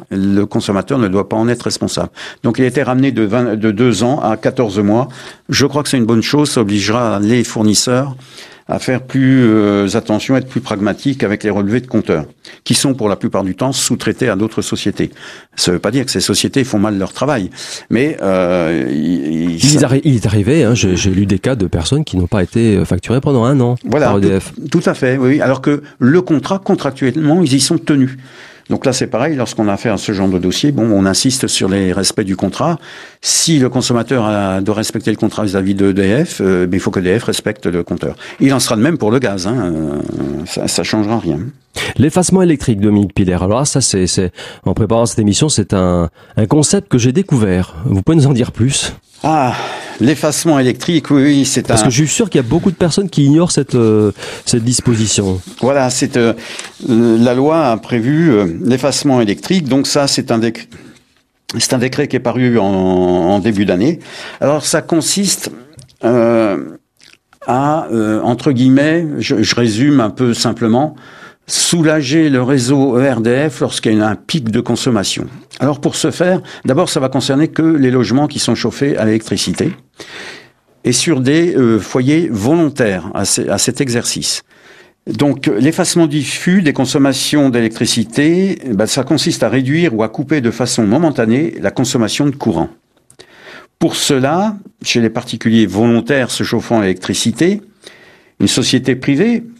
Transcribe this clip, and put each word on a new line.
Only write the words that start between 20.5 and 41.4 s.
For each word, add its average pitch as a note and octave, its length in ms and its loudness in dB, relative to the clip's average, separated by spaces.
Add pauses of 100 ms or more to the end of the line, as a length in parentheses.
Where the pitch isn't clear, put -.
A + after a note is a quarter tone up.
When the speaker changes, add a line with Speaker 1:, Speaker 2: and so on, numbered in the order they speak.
Speaker 2:
hein, A2+ 100 4
j'ai, G2 220 2
j'ai F#2+ 140 0
lu F#2+ 160 2
des F#2+ 140 0
cas B2+ 160 0
de F#2+ 120 -2
personnes A2 380 -2
qui - 100 -8
n'ont F2+ 120 0
pas G2+ 160 0
été, A2 340 2
euh, F2 80 2
facturées G2 340 -2
pendant C3 240 2
un C3+ 160 2
an B2 240 2
Speaker 1:
Voilà, D3 220 0
Speaker 2:
par G2+ 140 2
E - 20 2
D F#2+ 180 2
F. - 140 -12
Speaker 1:
tout, D#3+ 260 -2
tout F3 100 0
à E3 40 0
fait, C3 240 0
oui, C3 140 2
oui. C#3+ 100 2
Alors C3 180 0
que C#3+ 240 0 (160)
le C#3+ 220 4
contrat, E3+ 380 -2
contractuellement, D3 840 0
ils C3 100 2
y C#3 60 2
sont E3 180 0
tenus. C3 400 0 (520)
Donc A2 160 -2
là, C3 80 2
c'est - 140 -2
pareil, C#3+ 280 -2
lorsqu'on A2+ 320 -2
a G2+ 60 2
affaire G#2 220 -2
à - 20 -4
ce G#2+ 160 -4
genre F#2+ 160 0
de F#2 80 0
dossier, F#2 340 0
bon, A#2 180 0
on G2+ 160 2
insiste A2+ 420 0
sur G2+ 200 -2
les F#2+ 240 0
respects F#2 300 -2
du F#2+ 160 -2
contrat. C#3 420 -2 (400)
Si - 400 0
le B2+ 80 4
consommateur A#2+ 560 0
a, G2+ 380 0
doit G2+ 140 0
respecter A2 360 -4
le G#2 60 -2
contrat A2 260 -2
vis-à-vis G2 300 0
de G2 140 2
E G2 60 2
D G2 300 2
F, - 160 -8
euh, F#2 280 2
ben, F#2+ 100 0
il - 20 2
faut G#2 120 -2
que F#2+ 100 -2
E - 20 -4
D F#2 160 2
F - 40 -6
respecte - 420 -4
le F2 180 -2
compteur. - 320 -6 (240)
Il C3+ 140 4
en B2+ 80 0
sera A#2+ 160 -2
de G#2 40 2
même D#3 160 2
pour G#2+ 140 0
le C3 80 2
gaz, G2 260 -4
hein, A2+ 120 -2
euh, D#2 440 -4 (440)
ça, - 240 -6
ça - 140 -2
changera A2 360 0
rien. D2+ 200 -2 (580)